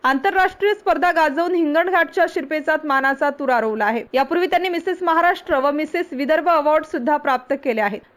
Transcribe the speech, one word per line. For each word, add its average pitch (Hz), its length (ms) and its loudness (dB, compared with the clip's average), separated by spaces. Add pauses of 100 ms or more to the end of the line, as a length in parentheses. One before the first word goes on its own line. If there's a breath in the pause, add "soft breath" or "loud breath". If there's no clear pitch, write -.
आंतरराष्ट्रीय 381 680 0
स्पर्धा 349 380 0
गाजवून 320 420 0
हिंगणघाटच्या 339 720 0
शिरपेचात 311 580 -2
मानाचा 277 440 0
तुरा 262 300 0
रोवला 220 240 -2
आहे. 226 180 0 (120)
यापूर्वी 302 320 0
त्यांनी 359 220 0
मिसेस 339 340 -4
महाराष्ट्र 339 560 2
व 277 120 2
मिसेस 311 420 -4
विदर्भ 294 360 0
अवॉर्ड 311 360 2
सुद्धा 294 320 -2
प्राप्त 277 380 -2 (100)
केले 226 160 -2
आहेत. 208 200 -2 (160)